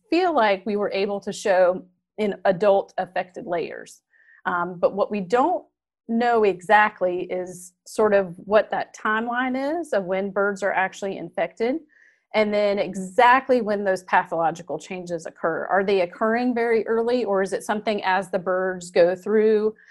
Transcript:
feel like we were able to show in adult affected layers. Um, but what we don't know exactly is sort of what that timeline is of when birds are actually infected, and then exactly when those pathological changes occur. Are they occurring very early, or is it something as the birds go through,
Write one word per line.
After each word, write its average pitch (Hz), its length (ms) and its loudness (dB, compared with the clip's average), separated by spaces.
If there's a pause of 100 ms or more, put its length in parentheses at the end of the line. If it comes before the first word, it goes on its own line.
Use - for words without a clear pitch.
feel 349 240 2
like 208 320 2
we 208 120 -2
were 202 160 -2
able 202 260 -2
to 196 140 -8
show 185 520 2 (340)
in 208 260 -2
adult 196 520 2
affected 185 480 -6
layers. - 580 -8 (440)
Um, 175 320 -4
but 180 160 2
what 196 160 -2
we 208 80 -4
don't 254 460 0 (420)
know 233 380 2
exactly 185 800 2
is 180 500 -8 (120)
sort 214 300 2
of 185 220 0
what 202 340 0
that 185 240 -4
timeline 254 840 -2
is 311 120 -10
of 196 120 0
when 190 260 -2
birds 196 320 -2
are 196 100 0
actually 190 440 -4
infected, 202 640 -4 (540)
and 208 200 0
then 202 240 0
exactly 240 840 2
when 208 240 -2
those 185 200 -2
pathological 165 720 -2
changes 175 480 -8
occur. 156 400 -4
Are 196 180 2
they 196 160 2
occurring 226 540 0
very 233 320 0
early, 233 400 0
or 196 160 0
is 190 100 -4
it 180 100 -4
something 214 420 -4
as 185 260 0
the 196 80 -2
birds 185 520 -4
go 180 240 6
through, 214 600 2 (160)